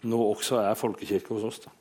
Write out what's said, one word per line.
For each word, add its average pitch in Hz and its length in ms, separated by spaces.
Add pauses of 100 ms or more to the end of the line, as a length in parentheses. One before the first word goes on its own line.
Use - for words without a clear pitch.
nå 117 80 (140)
også 123 320
er 104 160
folkekirke 104 560
hos 107 160
oss, - 160
da. - 140